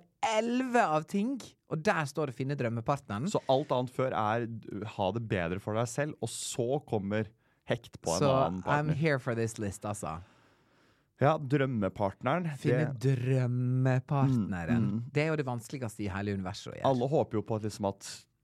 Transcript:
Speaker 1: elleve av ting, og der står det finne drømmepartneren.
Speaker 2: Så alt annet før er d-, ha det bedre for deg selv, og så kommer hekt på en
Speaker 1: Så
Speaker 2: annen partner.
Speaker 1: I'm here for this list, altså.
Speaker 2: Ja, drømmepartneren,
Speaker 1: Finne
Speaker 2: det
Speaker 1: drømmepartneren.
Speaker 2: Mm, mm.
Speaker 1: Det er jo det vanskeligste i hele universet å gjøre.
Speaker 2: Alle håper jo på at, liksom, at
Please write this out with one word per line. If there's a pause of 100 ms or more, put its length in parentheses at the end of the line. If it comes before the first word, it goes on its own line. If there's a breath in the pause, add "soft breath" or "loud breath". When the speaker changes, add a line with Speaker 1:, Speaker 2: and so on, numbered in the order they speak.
(220)
Speaker 1:
elleve
av
ting, (320)
og
der
står
det
finne
drømmepartneren.
Speaker 2:
Så
alt
annet
før
er
d-,
ha
det
bedre
for
deg
selv,
og
så
kommer (440 soft breath)
hekt
på
en
Speaker 1:
Så
Speaker 2:
annen
partner.
Speaker 1:
I'm
here
for
this
list,
altså. (1040 soft breath)
Speaker 2:
Ja,
drømmepartneren, (100)
Speaker 1:
Finne
Speaker 2:
det
Speaker 1:
drømmepartneren.
Speaker 2:
Mm,
mm.
Speaker 1:
Det
er
jo
det
vanskeligste
i
hele
universet
å
gjøre.
Speaker 2:
Alle
håper
jo
på
at,
liksom,
at (200)